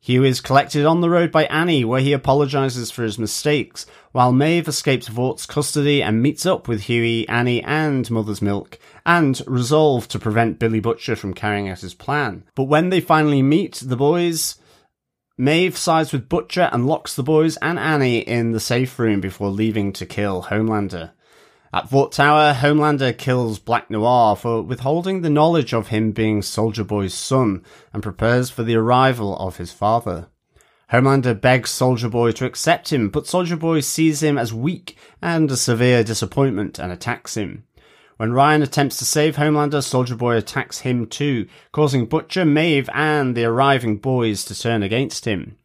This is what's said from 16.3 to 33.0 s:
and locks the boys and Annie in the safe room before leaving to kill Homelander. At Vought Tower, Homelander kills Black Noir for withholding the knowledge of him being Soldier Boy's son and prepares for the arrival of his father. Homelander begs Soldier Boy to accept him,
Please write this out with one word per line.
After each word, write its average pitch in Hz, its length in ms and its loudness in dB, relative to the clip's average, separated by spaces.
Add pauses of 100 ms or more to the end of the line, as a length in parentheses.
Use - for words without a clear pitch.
and 123 160 0
locks - 280 -4
the 135 80 -4
boys 156 340 2
and 170 200 -2
Annie 131 420 2
in 117 320 0
the 110 100 0
safe 127 380 -2
room 110 200 2
before 98 300 -4
leaving 104 440 0
to 92 120 -10
kill 98 380 -4
Homelander. 101 680 -4 (600)
At 92 160 -4
Vought 139 240 2
Tower, 147 440 4
Homelander 143 600 2
kills 123 440 -2
Black 117 320 -4
Noir 113 440 4
for 113 280 -4
withholding 165 580 -4
the 165 80 -2
knowledge 151 420 2
of 113 180 -2
him 110 220 0
being 107 300 0
Soldier 107 420 -4
Boy's 98 300 -4
son 117 500 -2 (300)
and 104 100 -6
prepares 120 460 0
for - 140 -8
the 113 120 0
arrival 117 640 2
of 92 200 -8
his 87 140 -12
father. 101 560 -2 (640)
Homelander 123 480 2
begs 127 300 2
Soldier 123 400 0
Boy 117 220 2
to 127 140 -4
accept - 460 -2
him, 117 180 0